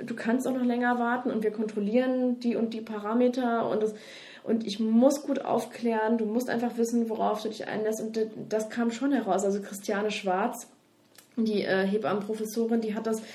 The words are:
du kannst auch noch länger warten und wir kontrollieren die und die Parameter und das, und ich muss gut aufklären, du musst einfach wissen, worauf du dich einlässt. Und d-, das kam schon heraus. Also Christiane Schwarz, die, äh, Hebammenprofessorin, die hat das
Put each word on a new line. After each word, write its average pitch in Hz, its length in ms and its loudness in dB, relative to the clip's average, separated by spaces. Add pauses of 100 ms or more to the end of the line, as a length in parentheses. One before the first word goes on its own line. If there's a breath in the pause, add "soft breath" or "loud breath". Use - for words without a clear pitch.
du 233 100 -6
kannst 240 320 0
auch 262 60 0
noch 254 100 -2
länger 247 360 2
warten 247 320 0
und 214 120 0
wir 214 80 2
kontrollieren 240 880 0
die 233 160 0
und 226 180 0
die - 80 -6
Parameter 233 880 0
und 214 140 0
das, 214 100 0 (520 loud breath)
und 226 200 0
ich 196 140 -4
muss 233 440 6
gut 269 200 -2
aufklären, 226 760 0
du 220 80 0
musst 233 240 0
einfach 233 280 -2
wissen, 226 320 2
worauf 208 340 0
du 214 60 -4
dich - 180 -8
einlässt. 214 340 -2
Und 226 140 -6
d-, 220 160 -2 (160)
das 220 220 -2
kam 233 220 0
schon 277 200 0
heraus. 202 320 2
Also 202 180 2
Christiane 208 500 -2
Schwarz, 196 580 -2 (680)
die, 214 280 2
äh, 190 220 2
Hebammenprofessorin, 214 920 0
die 214 160 -2
hat 220 100 -4
das 220 160 0 (140)